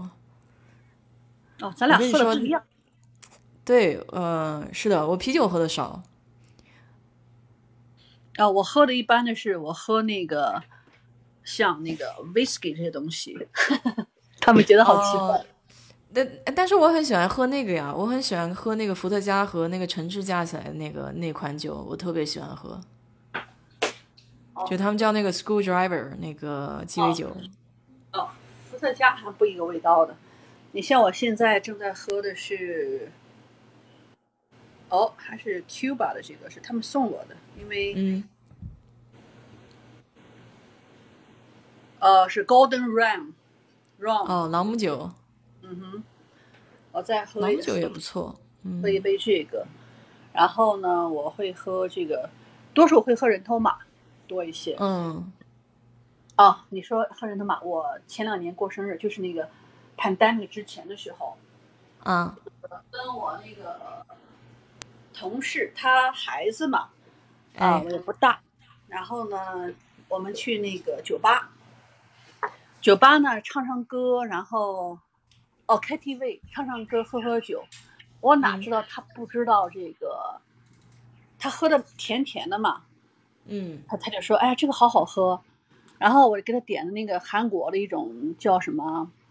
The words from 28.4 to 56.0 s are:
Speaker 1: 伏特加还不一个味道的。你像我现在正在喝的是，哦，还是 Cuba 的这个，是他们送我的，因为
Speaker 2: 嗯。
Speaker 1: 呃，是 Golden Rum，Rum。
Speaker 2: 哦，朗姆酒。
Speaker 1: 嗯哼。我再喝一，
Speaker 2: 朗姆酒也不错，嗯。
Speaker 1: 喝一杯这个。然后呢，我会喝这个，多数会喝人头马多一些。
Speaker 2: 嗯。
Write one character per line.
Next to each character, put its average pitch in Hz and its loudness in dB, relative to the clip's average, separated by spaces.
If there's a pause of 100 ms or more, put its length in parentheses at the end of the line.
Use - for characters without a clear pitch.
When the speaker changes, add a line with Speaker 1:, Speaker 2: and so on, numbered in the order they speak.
Speaker 1:
伏 247 -16
特 269 -2
加 262 2
还 208 -12
不 208 4
一 196 -2
个 170 -6
味 170 -8
道 165 6
的。 - -14 (580)
你 196 -6
像 254 4
我 190 6
现 233 -2
在 220 4
正 208 -10
在 202 -6
喝 202 -8
的 196 -6
是， 165 -8 (1800)
哦， 196 2
还 220 -16
是 185 -6
Cuba 262 -4
的 - -10
这 - -18
个， - -20
是 - -20
他 - -12
们 226 -4
送 262 0
我 - -10
的， - -20 (240)
因 208 -16
为 202 -4
Speaker 2:
嗯。 190 0 (3750)
Speaker 1:
呃， 190 8
是 196 -4
Golden 247 6
Rum，Rum。 214 -4
Speaker 2:
哦， 175 0
朗 175 0
姆 220 -4
酒。 170 -4 (500)
Speaker 1:
嗯 180 -14
哼。 190 -14 (880)
我 180 -6
再 214 0
喝 208 -12
一， - 2
Speaker 2:
朗 202 2
姆 302 0
酒 196 -2
也 170 -2
不 - -10
错， - -10 (240)
嗯。 180 -6
Speaker 1:
喝 202 0
一 196 2
杯 196 0
这 190 0
个。 110 -8 (680)
然 170 6
后 214 2
呢， 175 0
我 151 -4
会 190 -8
喝 185 -4
这 185 -6
个， 139 -6 (440)
多 320 10
数 311 8
会 240 2
喝 240 0
人 190 0
头 233 -2
马 220 0 (500)
多 185 -6
一 165 -8
些。 - -8
Speaker 2:
嗯。 175 -4 (1080)